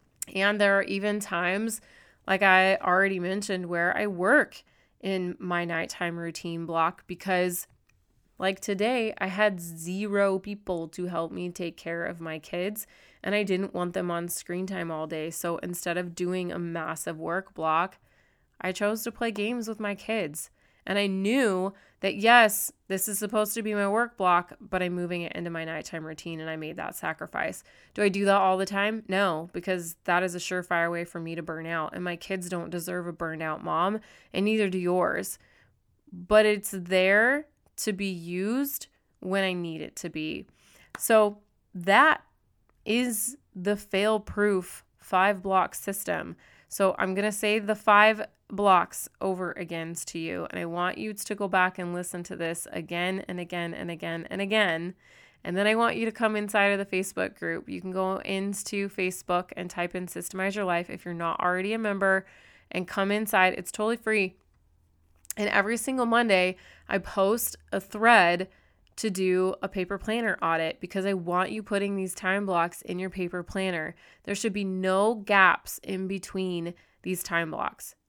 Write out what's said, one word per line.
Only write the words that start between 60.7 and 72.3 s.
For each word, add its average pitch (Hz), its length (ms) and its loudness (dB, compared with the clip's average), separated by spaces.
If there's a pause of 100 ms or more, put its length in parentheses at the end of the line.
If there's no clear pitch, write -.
if - 120 -12
you're 170 120 -6
not 170 240 -2
already 185 340 2
a 226 60 -2
member 196 480 2 (420)
and 180 180 -4
come 196 240 0
inside. 208 460 4
It's - 140 -10
totally 220 260 -2
free. 208 380 0 (1000)
And 208 140 -2
every 208 280 2
single 262 280 -2
Monday, 202 520 4 (300)
I 196 120 0
post 202 560 0 (160)
a 196 80 -2
thread 196 720 6 (480)
to 220 120 -2
do 185 540 2
a 196 40 -4
paper 190 300 -4
planner 220 460 -2
audit 165 360 0
because 190 280 -4
I 202 60 2
want 180 380 0
you 214 120 -6
putting 202 320 -2
these 190 180 -4
time 196 320 -2